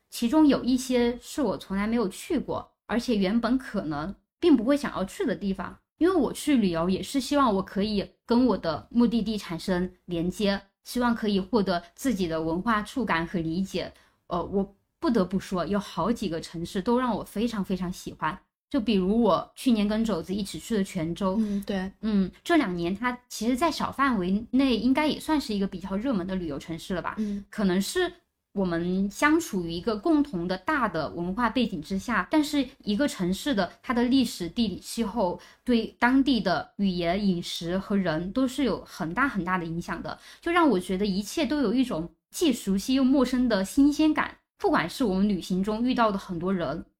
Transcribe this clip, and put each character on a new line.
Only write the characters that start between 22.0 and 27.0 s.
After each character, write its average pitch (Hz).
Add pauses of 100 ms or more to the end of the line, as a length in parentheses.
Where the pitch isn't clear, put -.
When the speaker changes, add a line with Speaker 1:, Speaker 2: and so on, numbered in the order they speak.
Speaker 1:
嗯， 202 (120)
这 339
两 208
年 170
它 247 (120)
其 214
实 262
在 330
小 -
范 262
围 196
内 262
应 233
该 302
也 -
算 311
是 214
一 202
个 196
比 190
较 190
热 240
门 180
的 190
旅 175
游 139
城 160
市 -
了 170